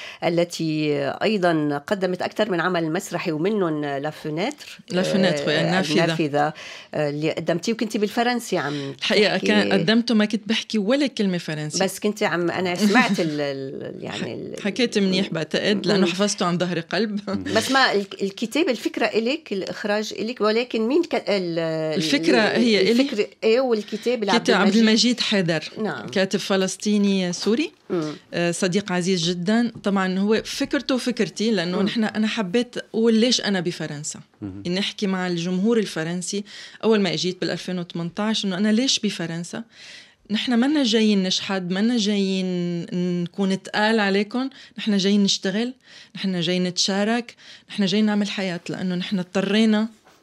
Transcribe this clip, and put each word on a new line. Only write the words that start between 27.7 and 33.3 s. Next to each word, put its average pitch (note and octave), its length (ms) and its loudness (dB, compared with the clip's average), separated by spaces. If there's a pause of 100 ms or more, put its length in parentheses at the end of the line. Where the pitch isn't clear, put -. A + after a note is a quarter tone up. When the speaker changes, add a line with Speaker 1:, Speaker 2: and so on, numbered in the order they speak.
Speaker 1:
مم. D#3 260 -2 (180)
Speaker 2:
آه، E3+ 180 0
صديق F#3+ 400 0
عزيز F3+ 380 0
جدًا. G#3 420 0 (120)
طبعًا F#3+ 360 0
هو G#3 260 2
فكرته C#4 520 -2
فكرتي، A3 540 -2
لأنه F3+ 280 0
Speaker 1:
مم. G3 60 2
Speaker 2:
نحن، G#3+ 180 0
أنا G#3+ 240 0
حبيت A3+ 500 -2
أقول A3+ 360 2
ليش A3+ 280 4